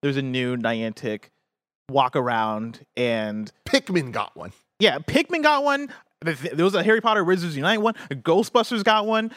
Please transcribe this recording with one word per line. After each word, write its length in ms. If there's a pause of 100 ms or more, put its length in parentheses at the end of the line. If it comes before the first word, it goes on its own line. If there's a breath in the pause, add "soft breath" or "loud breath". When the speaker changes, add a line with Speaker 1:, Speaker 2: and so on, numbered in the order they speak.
Speaker 1:
there's 160
a 40
new 360
Niantic 720 (600)
walk 280
around 680 (120)
and 520 (160)
Speaker 2:
Pikmin 460
got 240
one. 160 (280)
Speaker 1:
Yeah, 200
Pikmin 420
got 220
one. 260 (360 loud breath)
Th-, 120
th-, 160
there 120
was 100
a 80
Harry 160
Potter 240
Wizards 320
Unite 260
one. 120 (180 loud breath)
Ghostbusters 720
got 220
one. 320